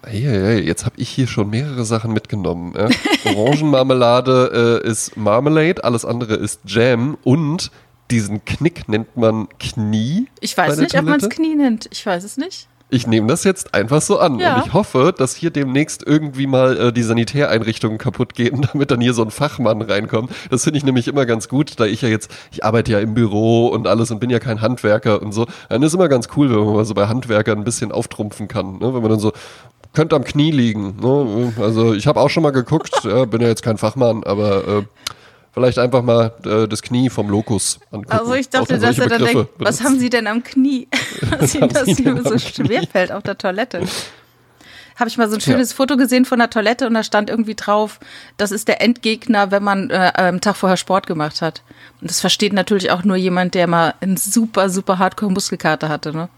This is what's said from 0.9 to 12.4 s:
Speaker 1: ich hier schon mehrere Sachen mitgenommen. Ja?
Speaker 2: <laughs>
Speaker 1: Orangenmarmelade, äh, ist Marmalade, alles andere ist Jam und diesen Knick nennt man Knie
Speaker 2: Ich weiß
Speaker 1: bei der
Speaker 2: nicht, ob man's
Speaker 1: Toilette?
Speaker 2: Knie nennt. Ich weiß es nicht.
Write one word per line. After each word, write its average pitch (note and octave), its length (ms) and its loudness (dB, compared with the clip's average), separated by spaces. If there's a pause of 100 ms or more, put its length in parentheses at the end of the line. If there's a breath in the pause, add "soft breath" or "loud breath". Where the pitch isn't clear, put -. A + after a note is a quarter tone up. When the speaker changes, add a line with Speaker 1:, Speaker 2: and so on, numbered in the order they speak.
Speaker 1:
ich - 140 -6
hier C3+ 180 -2
schon G#2 220 -2
mehrere B2+ 340 -4
Sachen A2 300 -2
mitgenommen. F2 640 -4
Ja? G#2 100 0 (220)
Speaker 2:
<laughs> - 260 0
Speaker 1:
Orangenmarmelade, B2+ 1500 2
äh, - 20 -2
ist - 300 -6
Marmalade, C#3+ 680 2
alles A#2 220 0
andere A2+ 300 -2
ist - 300 -6
Jam B2+ 580 2
und D#3+ 480 0 (400 soft breath)
diesen G#2 340 -2
Knick - 420 -4
nennt A2 300 -4
man A2 300 2 (120)
Knie A2+ 680 -2 (120)
Speaker 2:
Ich - 160 -8
weiß F3 140 2
Speaker 1:
bei D3 60 0
der D#3 80 2
Speaker 2:
nicht, F4 140 -2
ob - 80 2
man's C#4+ 180 2
Speaker 1:
Toilette? A3 120 -2
Speaker 2:
Knie D#4+ 200 -2
nennt. B3+ 360 0
Ich - 140 -12
weiß F3+ 180 -2
es G#3+ 140 -12
nicht. E4 300 -10 (220)